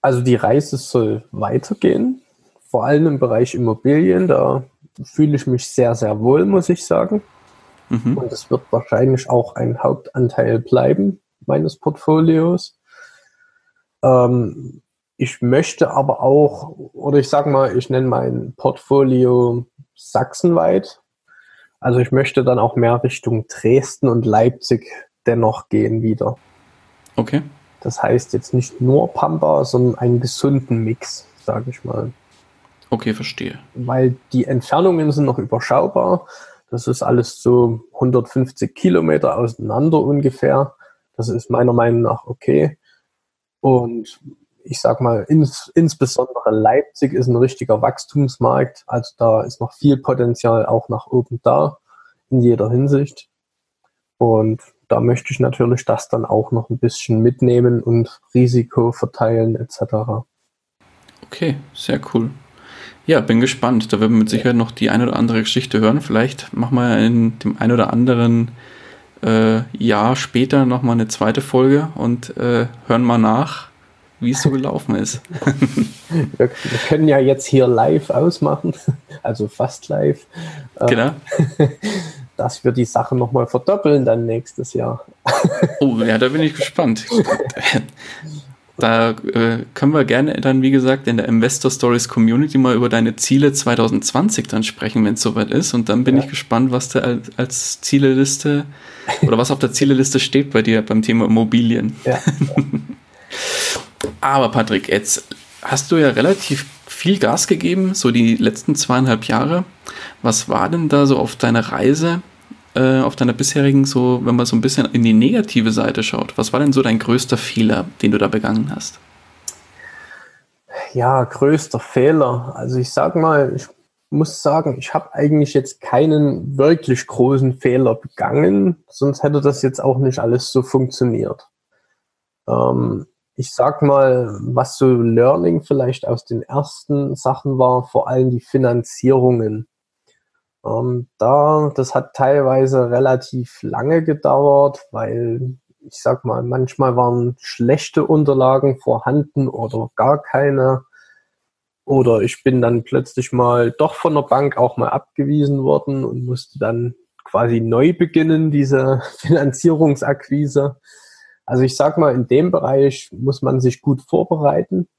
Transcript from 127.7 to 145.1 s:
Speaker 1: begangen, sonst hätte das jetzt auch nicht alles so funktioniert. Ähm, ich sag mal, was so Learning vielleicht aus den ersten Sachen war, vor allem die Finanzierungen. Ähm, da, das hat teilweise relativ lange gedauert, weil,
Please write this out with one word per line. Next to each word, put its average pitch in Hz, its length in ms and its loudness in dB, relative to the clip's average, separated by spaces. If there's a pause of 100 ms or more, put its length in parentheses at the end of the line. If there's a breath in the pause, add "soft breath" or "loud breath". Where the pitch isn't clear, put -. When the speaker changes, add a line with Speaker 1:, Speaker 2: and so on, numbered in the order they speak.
Speaker 1:
begangen, 180 920 0
sonst 139 340 -4
hätte 147 180 0
das 139 220 0
jetzt 131 200 -2
auch 127 160 0
nicht 131 200 0
alles 120 340 0
so 127 100 2
funktioniert. 123 880 -2 (1000)
Ähm, 62 580 0 (280)
ich - 200 -10
sag 139 280 0
mal, 127 580 2
was 123 380 -4
so 135 160 4
Learning 127 680 2
vielleicht 131 460 -2
aus 120 160 -4
den - 180 -8
ersten 143 760 -4
Sachen 131 420 -4
war, 127 280 2
vor - 220 -2
allem 131 220 2
die 120 100 -2
Finanzierungen. 120 1300 0 (960)
Ähm, 120 440 -4 (100)
da, 147 560 4
das 131 200 -4
hat 131 200 -4
teilweise 135 760 2
relativ 127 720 -2
lange 160 400 0
gedauert, 143 880 2
weil, 120 680 -6 (220)